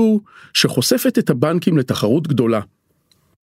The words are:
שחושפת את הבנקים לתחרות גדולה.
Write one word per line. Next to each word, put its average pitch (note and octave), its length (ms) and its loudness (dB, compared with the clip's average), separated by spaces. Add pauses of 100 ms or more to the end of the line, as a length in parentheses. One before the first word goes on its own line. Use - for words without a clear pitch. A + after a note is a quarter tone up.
(540)
שחושפת A#3+ 640 0
את F#3+ 120 0
הבנקים D#3+ 480 0
לתחרות B2 500 0
גדולה. A2+ 320 2 (960)